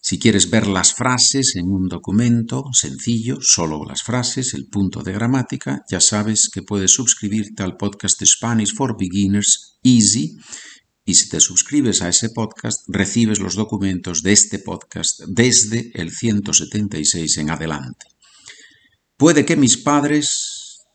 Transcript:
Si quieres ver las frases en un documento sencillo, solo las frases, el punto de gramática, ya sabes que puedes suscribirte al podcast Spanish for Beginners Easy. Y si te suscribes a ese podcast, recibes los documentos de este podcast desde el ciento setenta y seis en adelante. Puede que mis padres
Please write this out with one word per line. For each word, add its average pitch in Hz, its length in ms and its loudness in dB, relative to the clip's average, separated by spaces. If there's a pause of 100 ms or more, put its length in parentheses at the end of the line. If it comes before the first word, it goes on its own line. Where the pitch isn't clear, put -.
Si - 180 -4
quieres 101 300 4
ver 107 180 2
las 95 280 2
frases 127 640 0
en 87 120 -2
un 95 180 0
documento 117 840 0
sencillo, 120 680 -2
solo 78 420 0
las - 180 -8
frases, 123 520 -4
el 69 120 -8
punto 98 360 -2
de 90 100 -6
gramática, 131 800 -2
ya 92 100 0
sabes 107 480 2
que - 140 -8
puedes 98 300 0
suscribirte 107 720 -2
al 90 140 -6
podcast - 480 -4
Spanish 113 500 0
for 120 240 -4
Beginners 98 840 0
Easy. 120 560 4 (680)
Y - 80 -2
si - 160 2
te 85 120 -2
suscribes 113 600 0
a 87 80 -4
ese 113 220 -2
podcast, 113 580 -6
recibes 101 500 0
los 90 160 -4
documentos 92 680 -4
de 98 100 4
este - 280 4
podcast - 680 -8
desde 113 680 2
el 82 180 -6
ciento 104 440 -2
setenta 98 420 -2
y 76 80 -4
seis 80 320 -2
en 78 140 -2
adelante. 76 560 -8 (1120)
Puede 147 260 6
que 165 120 2
mis 131 200 4
padres - 1200 -2